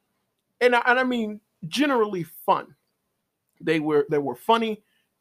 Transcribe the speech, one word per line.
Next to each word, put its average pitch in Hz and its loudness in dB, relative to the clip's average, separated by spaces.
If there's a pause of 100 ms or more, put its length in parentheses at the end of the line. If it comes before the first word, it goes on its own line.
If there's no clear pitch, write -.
(600)
And 247 4
I, 233 2
and 247 4
I 262 0
mean 220 -4 (280)
generally 214 0
fun. - -2 (840)
They 165 -2
were, 147 2
they 151 0
were 135 -4
funny. 226 0 (380)